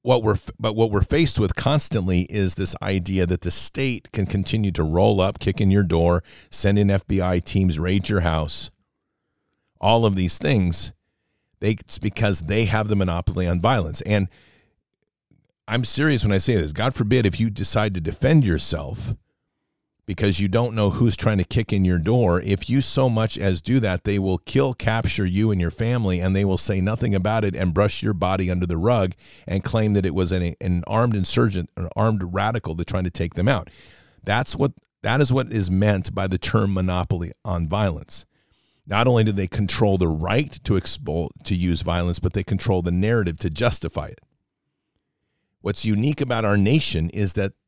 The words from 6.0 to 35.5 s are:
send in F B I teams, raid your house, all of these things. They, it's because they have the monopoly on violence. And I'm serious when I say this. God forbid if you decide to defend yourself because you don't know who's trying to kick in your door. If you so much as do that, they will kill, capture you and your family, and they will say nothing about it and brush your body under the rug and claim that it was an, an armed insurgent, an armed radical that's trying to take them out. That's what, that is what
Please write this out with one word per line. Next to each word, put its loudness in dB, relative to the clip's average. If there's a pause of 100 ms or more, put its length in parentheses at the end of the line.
send 2
in 4
F 0
B 0
I 0
teams, 0
raid 0
your 0
house, -2 (1080)
all 4
of 2
these 0
things. 0 (640)
They, 0
it's -8
because -2
they 0
have 0
the 0
monopoly 0
on 0
violence. 0
And 0 (1400)
I'm -2
serious 2
when 2
I 4
say 2
this. 0
God -2
forbid 2
if 0
you 2
decide -2
to -4
defend 4
yourself -2 (920)
because 0
you 2
don't 0
know 2
who's 2
trying 0
to 2
kick -2
in 2
your 4
door. 2
If -2
you 2
so 2
much 0
as -2
do 0
that, -2
they 0
will 0
kill, 0
capture -2
you 2
and 0
your 0
family, -2
and 0
they 2
will 2
say -2
nothing 0
about 0
it -2
and -2
brush 0
your 0
body -2
under 0
the -2
rug 0 (340)
and -2
claim 0
that 2
it -2
was 0
an, -2
an 0
armed 0
insurgent, 0
an -4
armed 0
radical -2
that's -6
trying -2
to -4
take -4
them 0
out. 0 (520)
That's -2
what, 0 (280)
that 0
is 2
what -2